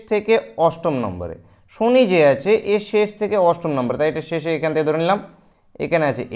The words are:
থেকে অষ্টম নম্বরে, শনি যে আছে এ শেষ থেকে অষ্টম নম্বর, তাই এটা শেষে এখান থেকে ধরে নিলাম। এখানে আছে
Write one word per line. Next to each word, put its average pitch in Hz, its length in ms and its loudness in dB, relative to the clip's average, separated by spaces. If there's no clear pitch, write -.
থেকে 208 220 0
অষ্টম 156 280 -2
নম্বরে, 87 300 -8
শনি 247 260 4
যে 175 80 4
আছে 143 200 0
এ - 20 4
শেষ 208 160 2
থেকে 208 140 -2
অষ্টম 170 280 0
নম্বর, 120 220 -2
তাই 151 120 2
এটা 156 100 -6
শেষে 160 260 -4
এখান 156 160 -2
থেকে 156 160 0
ধরে 156 140 0
নিলাম। 196 160 0
এখানে 156 260 0
আছে 120 120 -6